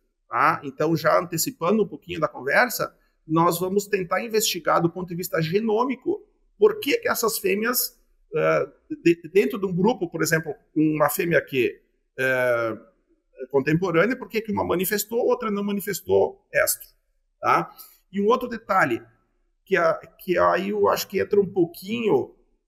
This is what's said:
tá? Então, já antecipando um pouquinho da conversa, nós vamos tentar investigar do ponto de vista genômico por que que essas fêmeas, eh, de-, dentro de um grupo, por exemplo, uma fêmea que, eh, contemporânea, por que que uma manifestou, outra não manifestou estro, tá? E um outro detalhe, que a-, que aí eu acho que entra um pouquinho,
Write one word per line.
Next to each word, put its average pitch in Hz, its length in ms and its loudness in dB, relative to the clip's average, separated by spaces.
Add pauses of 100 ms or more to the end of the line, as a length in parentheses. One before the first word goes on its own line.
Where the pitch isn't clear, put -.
(280)
tá? 139 360 0
Então, 156 320 -2
já 160 220 2
antecipando 170 640 -2
um 180 60 -2
pouquinho 170 300 -12
da 156 100 -2
conversa, 147 680 -2 (300)
nós 170 340 2
vamos 190 260 -2
tentar 190 360 -2
investigar 208 580 0
do 165 100 2
ponto 180 180 -8
de 175 60 -10
vista 170 260 -4
genômico 220 880 -2 (320)
por 415 220 4
que - 180 0
que - 100 -4
essas 220 300 -2
fêmeas, 214 640 -2 (340)
eh, 156 340 0 (340)
de-, 170 300 2
dentro 220 260 2
de 190 80 -2
um 185 80 -4
grupo, 190 340 0
por 160 140 -6
exemplo, 160 320 -2 (200)
uma 151 360 2
fêmea 170 320 0
que, 120 380 -2 (380)
eh, 123 600 0 (720)
contemporânea, 170 640 4
por 240 120 -14
que 220 120 -4
que 214 120 -8
uma 196 120 -2
manifestou, 202 640 -2
outra 240 240 0
não 202 120 -2
manifestou - 880 -2
estro, - 360 -2 (500)
tá? 151 320 0 (400)
E 196 100 -4
um 202 60 0
outro 247 220 0
detalhe, 185 540 -2 (640)
que 190 120 0
a-, 165 180 2 (240)
que 175 200 -2
aí 175 320 2
eu 202 180 2
acho - 200 0
que 196 100 -6
entra 196 220 2
um 202 100 -2
pouquinho, 185 840 -2 (340)